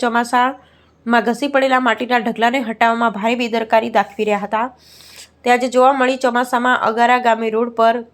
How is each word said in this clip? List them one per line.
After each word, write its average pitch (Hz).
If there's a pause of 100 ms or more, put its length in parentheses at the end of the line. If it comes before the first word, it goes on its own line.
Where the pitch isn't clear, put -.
ચોમાસામાં 240
ઘસી 240
પડેલા 262
માટીના 233
ઢગલાને 233
હટાવવામાં 233
ભારે 226
બેદરકારી 226
દાખવી 214
રહ્યા 208
હતા. 220 (720)
તે 240
આજે 247
જોવા 254
મળી. 262
ચોમાસામાં 254
અગારા 240
ગામે 226
રોડ 233
પર 226 (180)